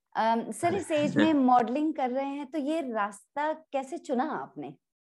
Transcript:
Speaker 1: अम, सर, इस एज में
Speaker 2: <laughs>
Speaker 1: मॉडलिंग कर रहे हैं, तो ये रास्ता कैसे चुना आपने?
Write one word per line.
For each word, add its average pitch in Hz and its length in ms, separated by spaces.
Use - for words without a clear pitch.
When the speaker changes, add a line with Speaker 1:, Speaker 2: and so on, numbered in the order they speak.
Speaker 1:
अम, 226 360
सर, 349 240
इस 339 160
एज 294 260
में 320 160
Speaker 2:
<laughs> - 0
Speaker 1:
मॉडलिंग 254 600
कर 254 160
रहे 269 160
हैं, 277 260
तो 320 60
ये 285 360
रास्ता 220 600
कैसे 269 440
चुना 254 260
आपने? 147 500